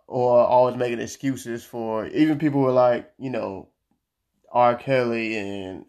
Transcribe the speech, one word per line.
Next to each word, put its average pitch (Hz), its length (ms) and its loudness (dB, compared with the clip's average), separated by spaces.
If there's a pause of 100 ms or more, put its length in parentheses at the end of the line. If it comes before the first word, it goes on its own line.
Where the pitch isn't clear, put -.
or 123 360 2
always 123 300 4
making 120 240 -4
excuses 117 640 -8
for 113 440 -6
even 156 320 0
people 139 220 0
who 131 40 2
are, 127 60 2
like, 123 360 2 (120)
you 131 100 -8
know, 101 380 -8 (800)
R. 120 240 4
Kelly 117 600 -2
and 98 520 -8